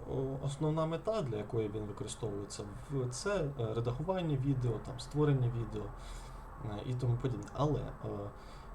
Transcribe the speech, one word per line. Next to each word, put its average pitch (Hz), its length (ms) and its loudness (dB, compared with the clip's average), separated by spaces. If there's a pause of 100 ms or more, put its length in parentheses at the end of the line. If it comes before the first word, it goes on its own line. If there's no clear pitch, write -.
о, 135 360 0
основна 156 400 2
мета, 190 360 0
для 117 140 0
якої 107 320 2
він 107 160 -2
використовується, 101 800 -4 (280)
в-, 127 200 2
це, 202 260 0
е, 131 380 0
редагування 156 600 2
відео, 123 360 4
там, - 280 -4
створення 139 480 4
відео, 110 360 -2 (800)
е, 104 220 -4
і 123 80 0
тому 123 220 4
подібне. 110 380 0
Але, 139 260 4
е, - 280 -6 (680)